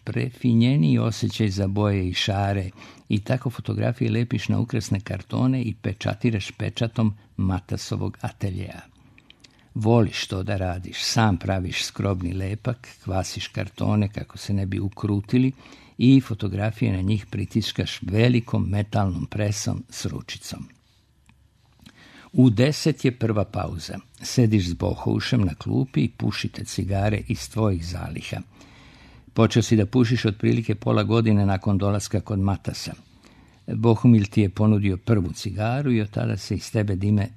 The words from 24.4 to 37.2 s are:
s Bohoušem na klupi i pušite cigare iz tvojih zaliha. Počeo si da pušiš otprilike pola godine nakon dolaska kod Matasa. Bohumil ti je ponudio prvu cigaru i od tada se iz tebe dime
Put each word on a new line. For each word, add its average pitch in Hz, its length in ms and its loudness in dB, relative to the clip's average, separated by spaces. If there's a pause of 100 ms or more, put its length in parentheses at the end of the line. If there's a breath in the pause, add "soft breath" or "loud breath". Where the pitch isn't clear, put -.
s 85 60 -2
Bohoušem 110 640 0
na 87 140 0
klupi 131 460 -2
i 123 80 2
pušite 113 560 -6
cigare 98 640 -2
iz - 220 -6
tvojih 98 360 0
zaliha. 85 500 -8 (960 loud breath)
Počeo 113 280 4
si 113 140 2
da 104 100 4
pušiš 120 380 2
otprilike 113 500 0
pola 113 280 0
godine 107 440 4
nakon 98 320 2
dolaska 101 420 -2
kod 104 180 -4
Matasa. 98 560 -4 (720 soft breath)
Bohumil 113 580 4
ti - 160 0
je 101 80 4
ponudio 104 480 2
prvu 101 360 0
cigaru 117 600 -4
i 113 80 2
od 104 100 -4
tada 117 260 -2
se - 180 -6
iz - 180 -8
tebe 104 240 0
dime 101 400 2